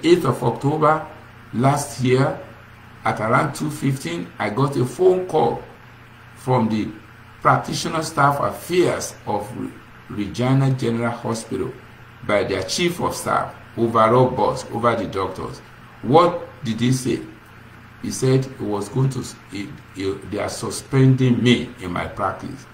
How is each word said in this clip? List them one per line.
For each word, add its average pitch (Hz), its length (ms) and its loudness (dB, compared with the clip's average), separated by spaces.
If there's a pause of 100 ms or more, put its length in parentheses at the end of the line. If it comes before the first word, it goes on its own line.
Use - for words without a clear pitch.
eighth 175 220 4
of 135 180 0
October 151 600 2 (480)
last 131 480 0
year, 127 380 2 (640)
at 113 160 -2
around 127 320 2
two 151 160 -4
fifteen, 143 580 -4 (120)
I 104 100 -2
got 135 260 0
a 131 100 0
phone 185 420 2
call - 340 2 (760)
from 120 340 2
the 107 180 0 (540)
practitioner 156 600 0
staff 143 380 2
affairs 127 760 0 (140)
of 104 200 -4 (100)
Re-, 104 140 -8 (380)
Regina 127 600 0
General 117 400 0
Hospital - 600 -6 (540)
by 101 200 2
their 95 180 -2
chief 170 360 -2
of - 160 -2
staff, - 380 -2 (240)
overall 113 520 4
boss, - 440 0
over 113 220 0
the 101 100 -4
doctors. - 540 -6 (420)
What 165 460 4 (160)
did 110 180 -4
he 123 100 4
say? 127 300 0 (800)
He 104 100 -6
said 131 340 2 (120)
he 107 60 -8
was 104 260 -4
going 131 220 2
to, - 120 -8 (280)
he, 98 180 -8 (260)
he, 98 160 -4 (200)
they 101 80 -4
are 104 100 -4
suspending 127 960 2
me 120 260 4 (120)
in 90 100 -6
my 85 160 -4
practice. - 680 -6